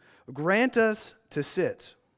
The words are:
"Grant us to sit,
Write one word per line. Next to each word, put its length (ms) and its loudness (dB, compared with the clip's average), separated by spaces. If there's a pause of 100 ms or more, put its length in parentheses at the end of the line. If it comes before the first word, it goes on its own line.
(320)
"Grant 460 2
us 360 0 (180)
to 120 -2
sit, 520 -4 (220)